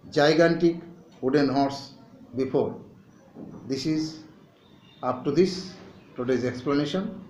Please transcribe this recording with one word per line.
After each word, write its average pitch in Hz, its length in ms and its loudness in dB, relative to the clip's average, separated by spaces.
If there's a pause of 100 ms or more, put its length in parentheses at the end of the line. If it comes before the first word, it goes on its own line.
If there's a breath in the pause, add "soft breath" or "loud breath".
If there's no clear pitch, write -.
(100)
gigantic 165 640 4 (440)
wooden 131 300 2
horse 139 420 0 (440)
before. - 440 -2 (880)
This 131 160 -4
is 156 360 -4 (800)
up 127 240 -4
to 147 40 0
this - 440 0 (420)
today's 123 300 0
explanation. 147 840 -2